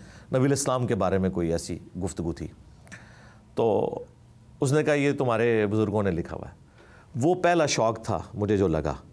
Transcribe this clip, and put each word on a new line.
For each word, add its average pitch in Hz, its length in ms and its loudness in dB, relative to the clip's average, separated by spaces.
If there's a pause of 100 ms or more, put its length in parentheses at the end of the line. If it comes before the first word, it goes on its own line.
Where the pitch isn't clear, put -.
(340)
नबी 131 200 2
इस्लाम 131 320 0
के 117 100 0
बारे 95 240 2
में 92 120 0
कोई 87 180 -2
ऐसी 82 320 -4 (160)
गुफ्तगू 87 360 -6
थी। - 120 -8 (1120)
तो 104 380 2 (640)
उसने 143 220 2
कहा, 147 120 2
"ये 143 180 2
तुम्हारे 113 540 2
बुज़ुर्गों 107 360 0
ने 98 80 2
लिखा 82 240 -4
हुआ - 120 -12
है।" - 80 -18 (600)
वो 151 160 2
पहला 175 320 2
शॉक 113 320 0
था - 380 -6
मुझे 101 220 0
जो 95 100 4
लगा 76 320 -2 (140)